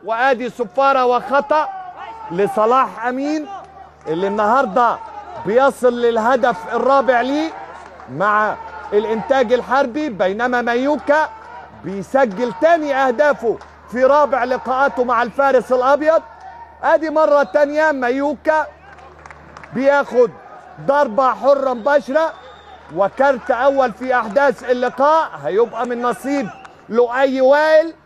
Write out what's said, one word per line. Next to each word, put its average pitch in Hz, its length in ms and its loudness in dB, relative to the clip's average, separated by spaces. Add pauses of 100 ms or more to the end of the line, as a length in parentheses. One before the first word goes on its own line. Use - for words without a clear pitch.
وادي 233 440 0
صفارة 262 560 0
وخطأ 285 640 0 (640)
لصلاح 214 720 0
امين 285 420 -4 (600)
اللي 170 200 -4
النهاردة 214 720 0 (480)
بيصل 240 560 2
للهدف 233 720 0
الرابع 247 460 2
ليه 294 280 -2 (640)
مع 208 440 0 (380)
الانتاج 220 600 0
الحربي، 262 560 -2
بينما 220 520 -2
مايوكا 277 680 0 (540)
بيسجل 208 800 -2
تاني 302 340 2
اهدافه 262 600 0 (340)
في 247 120 0
رابع 277 400 4
لقاءاته 254 600 -2
مع 240 200 0
الفارس 262 480 0
الابيض. 285 500 2 (640)
ادي 311 260 2
مرة 294 340 4
تانية 302 480 2
مايوكا 285 760 -2 (1080)
بياخد 254 580 2 (540)
ضربة 262 480 2
حرة 262 400 0
مباشرة 285 600 -2 (640)
وكارت 220 560 0
اول 262 400 2
في 254 240 -4
احداث 247 560 0
اللقاء، 262 580 2 (140)
هيبقى 226 420 -2
من 240 160 -6
نصيب 247 480 -4 (400)
لؤي 247 520 0
وائل. 311 520 4 (120)